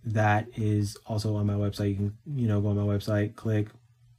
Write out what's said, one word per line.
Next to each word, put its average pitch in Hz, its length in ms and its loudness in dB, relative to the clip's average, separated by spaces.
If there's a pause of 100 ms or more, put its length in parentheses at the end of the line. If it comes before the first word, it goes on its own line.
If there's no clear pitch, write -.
that 107 520 2
is 104 400 0 (100)
also 107 300 -2
on 101 100 0
my 101 80 0
website. 104 360 0
You 101 40 0
can, 101 220 -2 (180)
you 120 140 0
know, 104 120 2
go 104 80 2
on 101 80 2
my 104 60 0
website, 104 540 0
click. 107 320 0 (500)